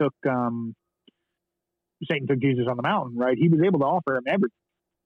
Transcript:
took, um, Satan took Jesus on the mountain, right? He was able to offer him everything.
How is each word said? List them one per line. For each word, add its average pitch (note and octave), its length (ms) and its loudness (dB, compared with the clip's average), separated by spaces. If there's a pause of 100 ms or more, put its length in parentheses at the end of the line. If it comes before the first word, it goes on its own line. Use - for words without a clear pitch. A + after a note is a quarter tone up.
took, C#3+ 140 0 (140)
um, A#2 460 -2 (1400)
Satan C#3+ 180 -4
took C3+ 120 0
Jesus B2 280 2
on B2 100 -2
the B2 40 -4
mountain, C#3+ 360 -2
right? B2+ 200 0
He D#3+ 100 4
was D#3+ 160 4
able F#3 160 2
to C#3 40 2
offer C#3+ 320 0
him B2 100 -6
everything. D#3+ 280 0 (520)